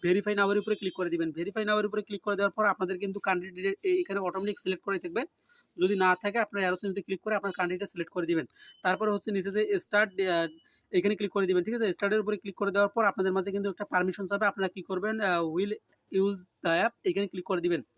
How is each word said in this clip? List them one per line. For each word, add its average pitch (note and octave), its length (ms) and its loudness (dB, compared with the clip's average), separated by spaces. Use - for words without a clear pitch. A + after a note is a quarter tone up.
"verify G3 320 2
now"-এর G3+ 220 2
উপরে G#3 180 0
ক্লিক F#3+ 180 -6
করে F3+ 160 -4
দিবেন। E3 220 -2
"verify F#3 340 -4
now"-এর G#3 200 2
উপরে G#3 160 -2
ক্লিক G3+ 200 -8
করে G3+ 140 -2
দেওয়ার G3 160 2
পর G#3+ 140 0
আপনাদের F#3+ 320 0
কিন্তু G3 220 -6
কান্ট্রি F#3 300 -2
ডিটেল F#3 240 -4
এ-, F#3 160 2
এখানে G3 200 -2
অটোমেটিক F#3+ 400 -4
সিলেক্ট F#3 240 -4
করে G3 160 -2
থাকবে। F3+ 220 -4
যদি F#3+ 180 2
না F#3 200 4
থাকে G3+ 240 -2
আপনারা G3+ 240 0
অ্যারো F3+ 140 2
চিহ্নতে F#3+ 240 -4
ক্লিক F#3+ 200 -6
করে G#3+ 140 -2
আপনার G3 220 -2
কান্ট্রিটা F3+ 280 -2
সিলেক্ট E3+ 260 -6
করে F3 140 -2
দিবেন। D#3+ 200 0
তারপরে G3 300 2
হচ্ছে G#3 200 -2
নিচে G3 200 -2
যে G#3 280 0
স্টার্ট, G#3 320 2
আহ, E3+ 260 2
এখানে G3 240 4
ক্লিক G#3 160 -2
করে G3 140 2
দিবেন, F3+ 180 4
ঠিক A3 120 -2
আছে? A3 180 0
স্টার্টের G#3 260 0
উপরে G#3 180 -2
ক্লিক G3 180 -10
করে G3 160 -2
দেওয়ার G3+ 240 4
পর A3+ 100 2
আপনাদের F#3+ 280 2
মাঝে F#3+ 180 0
কিন্তু G3+ 180 -2
একটা G3+ 160 -6
পারমিশন F#3 420 0
চাবে। G3+ 180 0
আপনারা G3 220 0
কী F#3 140 -6
করবেন? G3 380 -4
আহ, F3+ 240 2
"will G3+ 180 0
use G3 280 2
the E3+ 120 2
app", A#3+ 80 0
এখানে F#3+ 220 0
ক্লিক F#3 180 -8
করে F3+ 160 0
দিবেন। E3+ 200 0